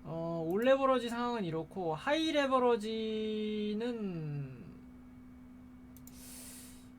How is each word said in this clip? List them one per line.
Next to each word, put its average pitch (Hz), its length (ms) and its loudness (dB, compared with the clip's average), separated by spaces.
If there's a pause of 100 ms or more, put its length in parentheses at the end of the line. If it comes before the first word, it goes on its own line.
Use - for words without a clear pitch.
어, 165 420 -2
올 196 180 4
레버러지 262 440 6
상황은 233 360 0
이렇고, 160 500 -2
하이 311 380 2
레버러지는, 214 2250 2 (2500)